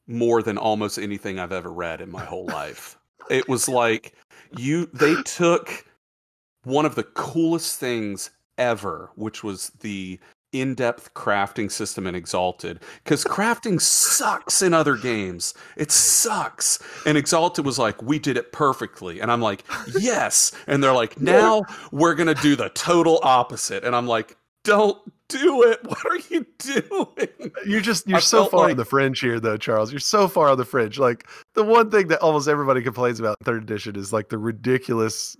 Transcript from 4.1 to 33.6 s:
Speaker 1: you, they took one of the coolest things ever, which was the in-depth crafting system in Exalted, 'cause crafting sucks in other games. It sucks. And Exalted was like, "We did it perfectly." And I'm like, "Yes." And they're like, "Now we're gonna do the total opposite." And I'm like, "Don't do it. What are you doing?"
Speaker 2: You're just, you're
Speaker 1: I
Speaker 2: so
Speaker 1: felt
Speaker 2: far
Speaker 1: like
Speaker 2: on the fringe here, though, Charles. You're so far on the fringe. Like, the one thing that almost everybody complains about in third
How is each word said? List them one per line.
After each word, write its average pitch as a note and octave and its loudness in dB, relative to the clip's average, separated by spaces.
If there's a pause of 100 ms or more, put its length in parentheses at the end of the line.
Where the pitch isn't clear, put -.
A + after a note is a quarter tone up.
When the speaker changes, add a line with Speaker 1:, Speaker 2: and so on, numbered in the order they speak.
Speaker 1:
you, D#3 -2
they D3 2
took - 0 (800)
one C#3+ 0
of C#3 -2
the A2+ -2
coolest E3 -4
things A2 -6 (280)
ever, G2+ -4
which G#2+ -10
was G2 -8 (120)
the F#2+ -8 (340)
in-depth C3 -4
crafting G2+ -2
system G2+ -6
in F2 -6
Exalted, F2+ -6 (240)
'cause - 0
crafting G#3 -2
sucks - 0
in F3+ 2
other D3 2
games. G#2 -6 (220)
It D3+ -4
sucks. - 0 (260)
And D3+ 4
Exalted D#3+ 0
was B2+ -2
like, A2 0
"We C3+ -2
did C3+ -2
it - -6
perfectly." G#2 -2
And A2 -2
I'm A#2 2
like, G#2 -2 (340)
"Yes." G#3 0 (120)
And C#3 0
they're C3+ 6
like, A#2 0
"Now G#3+ 4 (280)
we're D#3+ 4
gonna D#3+ 2
do C#3+ 4
the A2 -4
total E3 4
opposite." B2 2
And B2 -2
I'm B2 0
like, A2+ -2 (260)
"Don't G#3 4 (300)
do C#4 4
it. A3+ 4
What - -8
are F4 -2 (120)
you D4 -4 (140)
doing?" - -4 (140)
Speaker 2:
You're G#3 0
just, G3+ -2
you're F3+ 4
Speaker 1:
I E3+ 4
Speaker 2:
so G#3+ 4
Speaker 1:
felt G3 0
Speaker 2:
far F3+ 4
Speaker 1:
like D#3+ 6
Speaker 2:
on B2+ -2
the A#2 -2
fringe C3+ 0
here, A#2 0
though, A2 0
Charles. A2 -2
You're C#3+ -8
so G3+ 2
far D#3 4
on C3+ 6
the B2 -2
fringe. A2+ -2
Like, B2+ 0 (280)
the A3 4
one A3+ 6
thing G3+ 4
that D#3+ 0
almost D3+ 2
everybody C#3 2
complains A#2+ -2
about G#2+ -2
in - -8
third A#2 -4